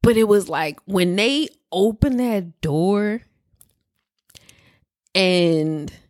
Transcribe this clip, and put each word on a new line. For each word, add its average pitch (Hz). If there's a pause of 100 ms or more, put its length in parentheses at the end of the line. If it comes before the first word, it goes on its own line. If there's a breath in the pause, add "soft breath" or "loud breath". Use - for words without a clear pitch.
but 233
it 220
was 208
like, 156
when 180
they 269 (220)
opened 226
that 208
door 202 (1900 soft breath)
and 170 (180)